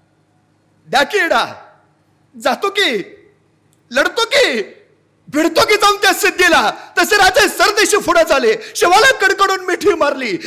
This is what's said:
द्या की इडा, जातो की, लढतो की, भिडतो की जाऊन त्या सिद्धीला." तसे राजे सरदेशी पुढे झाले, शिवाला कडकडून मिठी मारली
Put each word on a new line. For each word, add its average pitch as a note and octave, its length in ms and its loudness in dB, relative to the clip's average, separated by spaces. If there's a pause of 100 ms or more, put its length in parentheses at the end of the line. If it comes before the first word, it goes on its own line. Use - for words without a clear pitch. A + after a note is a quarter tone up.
(880)
द्या A#3 160 0
की G#4 160 -2
इडा, C4 360 -2 (880)
जातो C4 280 -4
की, F#4 280 -2 (920)
लढतो E4+ 340 -2
की, A4 380 0 (680)
भिडतो D#4+ 360 0
की G#4+ 100 0
जाऊन G4+ 220 2
त्या G4 160 0
सिद्धीला." E4+ 580 0 (280)
तसे F4 180 2
राजे G4 320 2
सरदेशी G4+ 480 0
पुढे E4+ 320 2
झाले, B3 280 0 (180)
शिवाला G4 440 4
कडकडून F#4+ 460 0
मिठी F4 300 0
मारली C4+ 520 -4